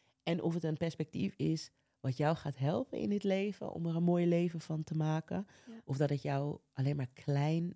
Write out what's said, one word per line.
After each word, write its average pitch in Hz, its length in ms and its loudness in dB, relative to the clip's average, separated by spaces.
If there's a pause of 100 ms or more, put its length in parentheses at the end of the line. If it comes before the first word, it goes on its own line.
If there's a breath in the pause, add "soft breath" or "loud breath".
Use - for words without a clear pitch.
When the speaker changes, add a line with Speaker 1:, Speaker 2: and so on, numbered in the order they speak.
(280 soft breath)
Speaker 1:
en 165 140 0
of 165 120 0
het 170 100 -2
een 156 120 0
perspectief - 600 -4
is - 340 0 (300)
wat 131 160 -2
jou 151 200 2
gaat 143 200 -6
helpen 165 420 -2
in 214 100 0
dit 202 160 0
leven 196 480 0
om 165 140 -4
er 165 100 0
een 170 60 2
mooi 175 240 4
leven 170 340 2
van 156 240 -4
te - 100 -6
maken. 156 520 0 (200 loud breath)
Speaker 2:
Ja. 226 180 -16
Speaker 1:
Of 135 120 -2
dat 143 140 2
het 143 120 0
jou 143 360 -2 (140)
alleen 139 240 0
maar 131 180 -4
klein 156 600 0